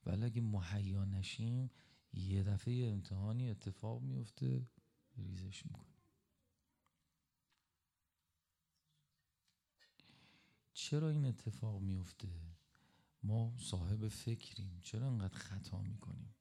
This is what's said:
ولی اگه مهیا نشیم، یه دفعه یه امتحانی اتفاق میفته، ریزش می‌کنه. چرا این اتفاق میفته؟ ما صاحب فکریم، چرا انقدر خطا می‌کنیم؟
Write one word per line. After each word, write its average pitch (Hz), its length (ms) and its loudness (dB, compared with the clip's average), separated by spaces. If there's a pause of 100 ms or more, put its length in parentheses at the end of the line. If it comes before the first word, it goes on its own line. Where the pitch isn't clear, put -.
ولی 104 180 4
اگه 117 160 2
مهیا 98 640 2
نشیم، 113 680 0 (420)
یه 95 300 2
دفعه 101 320 4
یه 123 180 4
امتحانی 104 580 0
اتفاق 110 520 -4
میفته، 127 640 0 (500)
ریزش 95 500 -6
می‌کنه. - 280 -10 (4000)
چرا 156 360 2
این 151 160 4
اتفاق 110 560 0
میفته؟ 95 480 -2 (920)
ما 117 360 4
صاحب 104 500 0
فکریم، 98 760 -4
چرا 117 240 -2
انقدر 107 320 2
خطا 98 440 -4
می‌کنیم؟ - 580 -6